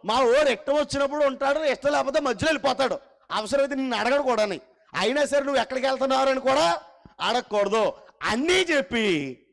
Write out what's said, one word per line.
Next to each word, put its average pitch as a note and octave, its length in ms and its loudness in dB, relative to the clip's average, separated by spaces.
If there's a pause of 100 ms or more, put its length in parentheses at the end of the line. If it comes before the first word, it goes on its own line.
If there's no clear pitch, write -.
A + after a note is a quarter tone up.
మా A3+ 160 0
ఓడు C4+ 280 4
ఇష్టం B3+ 240 -2
వచ్చినప్పుడు C#4+ 520 0
ఉంటాడు, C#4 340 0
ఇష్టం C#4+ 320 -2
లేకపోతే C#4 280 0
మధ్యలో C4 300 -2
వెళ్ళిపోతాడు, B3+ 500 -2 (320)
అవసరమైతే B3 440 -2
నిన్ను C4 220 -4
అడగడు B3+ 240 0
కూడాని, G#3+ 380 0 (360)
అయినా B3 300 0
సరే C#4+ 140 0
నువ్వు C#4 220 0
ఎక్కడికి C4 260 -4
వెళ్తున్నావు C4 420 0
అని C4 100 0
కూడా D4+ 420 2 (400)
అడగకూడదు" G#3 720 0 (300)
అన్నీ C#4 360 0
చెప్పి A3+ 760 0 (160)